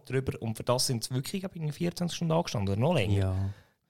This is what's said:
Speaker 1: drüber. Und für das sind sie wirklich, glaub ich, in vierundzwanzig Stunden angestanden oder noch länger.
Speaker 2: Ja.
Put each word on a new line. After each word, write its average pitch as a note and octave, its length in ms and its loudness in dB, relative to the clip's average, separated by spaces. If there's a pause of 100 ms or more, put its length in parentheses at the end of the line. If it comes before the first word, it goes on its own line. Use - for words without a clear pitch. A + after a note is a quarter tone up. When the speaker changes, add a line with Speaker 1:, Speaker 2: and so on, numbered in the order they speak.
Speaker 1:
drüber. C3 360 -2
Und A2 140 -2
für - 80 -8
das - 240 2
sind A#2 160 0
sie - 120 -6
wirklich, F3 260 -4
glaub F#3 140 -8
ich, E3+ 60 -8
in D3+ 120 -2
vierundzwanzig E3+ 440 -2
Stunden D#3+ 160 0
angestanden G#2 400 0
oder G2 80 2
noch E3 120 4
länger. G2 240 4
Speaker 2:
Ja. F#2+ 180 2 (540)